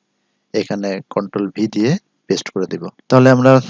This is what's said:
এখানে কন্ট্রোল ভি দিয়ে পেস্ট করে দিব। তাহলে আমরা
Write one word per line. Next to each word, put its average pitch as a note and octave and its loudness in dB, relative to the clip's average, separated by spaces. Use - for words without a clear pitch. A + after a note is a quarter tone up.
এখানে G2+ -6
কন্ট্রোল G2+ -6
ভি G#2+ -2
দিয়ে A2+ -2
পেস্ট - -6
করে F#2 -4
দিব। F2 -12
তাহলে C3 6
আমরা B2+ 6